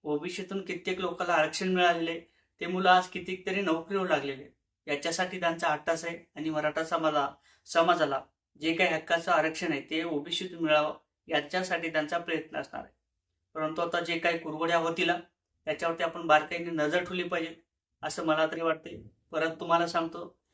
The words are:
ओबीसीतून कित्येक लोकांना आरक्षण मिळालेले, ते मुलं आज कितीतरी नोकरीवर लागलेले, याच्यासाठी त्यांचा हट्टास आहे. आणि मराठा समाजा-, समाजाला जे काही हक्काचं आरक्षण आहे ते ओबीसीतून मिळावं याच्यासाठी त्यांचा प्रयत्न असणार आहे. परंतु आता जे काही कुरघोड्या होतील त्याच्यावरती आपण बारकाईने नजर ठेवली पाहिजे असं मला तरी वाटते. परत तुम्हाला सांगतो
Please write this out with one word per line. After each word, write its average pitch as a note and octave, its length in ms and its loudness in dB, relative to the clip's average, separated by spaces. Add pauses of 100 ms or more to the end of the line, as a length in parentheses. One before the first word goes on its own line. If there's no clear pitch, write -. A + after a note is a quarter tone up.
ओबीसीतून F3+ 600 -4
कित्येक F#3 340 -6
लोकांना F3 340 -2
आरक्षण E3 400 2
मिळालेले, E3 460 2 (400)
ते F3 60 -6
मुलं F#3 240 2
आज F#3 180 6
कितीतरी F#3 540 -6
नोकरीवर F3+ 460 -2
लागलेले, C#3 480 -2 (320)
याच्यासाठी E3+ 520 -2
त्यांचा E3+ 280 0
हट्टास D#3+ 380 0
आहे. E3+ 300 -10
आणि D#3 140 -4
मराठा D3+ 340 0
समाजा-, D#3 500 0 (320)
समाजाला E3 560 2 (400)
जे E3 120 0
काही E3+ 200 2
हक्काचं E3+ 380 0
आरक्षण D#3+ 400 2
आहे C#3 100 -2
ते D#3+ 220 -4
ओबीसीतून E3+ 560 -4
मिळावं D3+ 380 4 (300)
याच्यासाठी E3 640 0
त्यांचा D#3 260 0
प्रयत्न E3 400 -4
असणार - 260 -8
आहे. - 100 -20 (600)
परंतु D#3+ 280 -2
आता E3+ 180 0
जे E3+ 200 -2
काही E3+ 180 2
कुरघोड्या E3 400 0
होतील E3 320 2 (560)
त्याच्यावरती E3 380 -2
आपण E3+ 240 -4
बारकाईने E3+ 440 2
नजर D#3+ 320 0
ठेवली F3+ 200 -4
पाहिजे E3 320 -4 (480)
असं D#3+ 220 -6
मला D#3 220 4
तरी E3 140 -4
वाटते. - 500 -2 (200)
परत D#3+ 180 0 (100)
तुम्हाला E3+ 280 4
सांगतो E3 520 -2 (140)